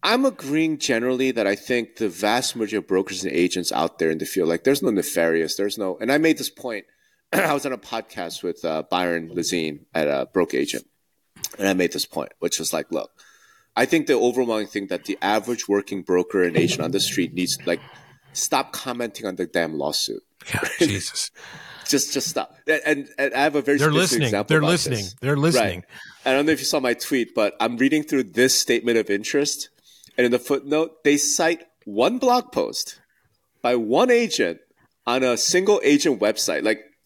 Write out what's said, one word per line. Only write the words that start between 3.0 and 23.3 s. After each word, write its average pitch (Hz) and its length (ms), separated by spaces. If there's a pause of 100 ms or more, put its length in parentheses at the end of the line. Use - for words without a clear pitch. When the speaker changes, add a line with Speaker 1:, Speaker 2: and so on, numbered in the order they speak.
Speaker 1:
and 92 100
agents 87 380
out - 280
there 82 100
in 80 100
the 80 60
field, 85 220
like, 85 160
there's 139 180
no 143 100
nefarious, 82 680
there's 101 200
no, 95 220
and 113 120
I 143 60
made 156 200
this 127 120
point. 110 360 (240)
<clears throat> - 240
I 170 200
was 139 120
on 135 80
a 120 40
podcast 104 680
with, 87 200
uh, 78 260
Byron 85 400
Lazine 82 520 (120)
at, 78 140
uh, 69 240
Broke 87 220
Agent. 65 340 (680)
And 98 100
I 98 60
made 90 200
this - 120
point, - 340
which 87 200
was 80 140
like, 78 180
"Look, 69 200 (640)
I 120 100
think 156 220
the 139 100
overwhelming 117 500
thing 98 200
that 87 180
the 101 160
average 110 460
working 101 340
broker 90 420
and 82 140
agent 85 240
on 80 100
the 98 80
street 87 340
needs 90 240
to, - 80
like, 87 140 (540)
stop - 380
commenting 120 540
on 92 100
the 90 100
damn 80 320
lawsuit." 69 460 (300)
Speaker 2:
Yeah, - 80 (100)
Speaker 1:
<laughs> - 80
Speaker 2:
Jesus. - 520 (560)
Speaker 1:
Just, - 240
just - 160
stop. - 280 (120)
And, 156 180
and, 143 320
and 135 160